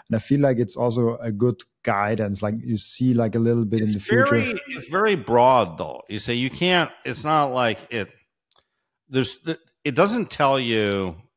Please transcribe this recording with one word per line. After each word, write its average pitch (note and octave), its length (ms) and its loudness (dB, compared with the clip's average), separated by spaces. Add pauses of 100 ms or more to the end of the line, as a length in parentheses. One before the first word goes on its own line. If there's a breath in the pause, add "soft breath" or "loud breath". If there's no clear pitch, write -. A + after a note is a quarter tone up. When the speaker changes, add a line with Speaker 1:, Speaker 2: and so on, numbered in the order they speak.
Speaker 1:
And A2+ 80 -2
I A2 40 0
feel C#3 200 0
like C3+ 180 2
it's A#2+ 200 -2
also A#2+ 400 0
a A#2 140 -6
good A#2 300 0 (220)
guidance. G#2 580 -2
Like, G#2+ 220 -2
you A#2+ 140 -2
see, B2+ 360 0
like, A2+ 220 0
a A#2 40 0
little A#2 260 2
bit G#2+ 160 0
in A2 60 0
Speaker 2:
It's G#2+ 80 0
Speaker 1:
the G2+ 40 -4
future. B3+ 260 2
Speaker 2:
very, A#3 340 0 (100)
it's F3 180 -12
very G3 280 2
broad, A#2+ 600 4
though. C#2+ 320 -8
You G#2 80 -6
say A#2+ 160 -4
you B2+ 160 -2
can't, F3 400 0 (160)
it's C3 180 -6
not D3+ 240 2
like B2 300 0 (140)
it, G#2+ 180 -6 (1040)
there's, B2+ 280 -2
the, D#3+ 200 -8 (240)
it C#3+ 120 -4
doesn't G3+ 360 0
tell C3+ 280 2
you, G2+ 560 0 (220)